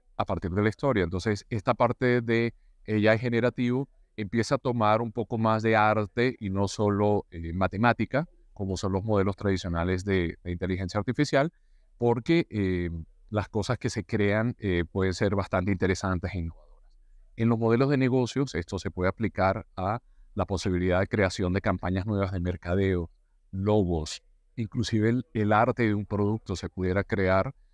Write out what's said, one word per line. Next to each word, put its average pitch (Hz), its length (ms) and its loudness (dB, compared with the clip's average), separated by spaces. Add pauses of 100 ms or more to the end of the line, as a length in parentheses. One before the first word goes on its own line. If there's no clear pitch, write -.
(160)
a - 80 -2
partir 160 280 -4
de 101 120 0
la 110 60 4
historia. 113 340 0
Entonces, 92 460 -4
esta 120 240 -2
parte 123 480 2
de 117 320 0 (340)
A 107 280 4
I 110 40 0
generativo 123 680 0 (260)
empieza 110 400 -2
a 131 40 0
tomar 113 420 2
un 117 100 -6
poco 117 260 -4
más 110 240 2
de 110 140 4
arte 107 640 2
y 101 120 -4
no 98 180 0
solo, 104 600 2
eh, 82 200 -8
matemática, 110 760 0 (240)
como 95 240 -6
son 95 160 -2
los 95 100 0
modelos 101 320 2
tradicionales 92 720 -2
de, 92 360 0
de 90 120 -8
inteligencia 92 440 -4
artificial, 139 540 0 (460)
porque, 120 520 2
eh, 92 400 0 (400)
las 104 200 -4
cosas 110 280 -2
que 120 120 -4
se - 160 -6
crean, 107 520 0
eh, 87 320 0
pueden 95 240 0
ser 101 220 0
bastante 95 380 -2
interesantes 92 600 -2
e 92 60 -4
innovadoras. 82 300 -10 (680)
En 113 100 0
los 117 100 2
modelos 117 320 2
de 147 60 2
negocios, 131 580 0
esto 87 260 -6
se 92 120 -8
puede 90 160 -2
aplicar 98 580 -2 (120)
a 98 240 -4 (340)
la 95 100 -2
posibilidad 90 540 0
de 98 80 0
creación 95 460 0
de 95 80 -2
campañas 92 440 -2
nuevas 98 280 -2
de 92 80 -4
mercadeo, 90 680 -2 (420)
logos, 95 720 0 (340)
inclusive 110 500 0
el, 123 260 0
el 107 200 2
arte 117 300 4
de 107 100 4
un 101 120 -2
producto 104 520 -2
se 90 100 -8
pudiera 92 380 0
crear 95 500 2 (180)